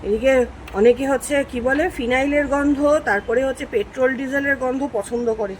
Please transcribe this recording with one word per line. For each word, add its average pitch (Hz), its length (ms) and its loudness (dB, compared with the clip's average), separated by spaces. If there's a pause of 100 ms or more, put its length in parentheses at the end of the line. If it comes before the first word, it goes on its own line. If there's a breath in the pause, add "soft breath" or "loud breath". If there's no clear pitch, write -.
এদিকে 220 260 2 (460)
অনেকে 240 340 6
হচ্ছে 269 220 -2 (160)
কি 247 80 -6 (100)
বলে, 285 160 2 (120)
ফিনাইলের 277 560 0
গন্ধ, 285 260 2 (300)
তারপরে 220 400 0
হচ্ছে 269 160 -6 (100)
পেট্রোল 254 360 0 (100)
ডিজেলের 277 420 0
গন্ধ 254 180 -2 (160)
পছন্দ 240 300 -4 (140)
করে। 196 200 -4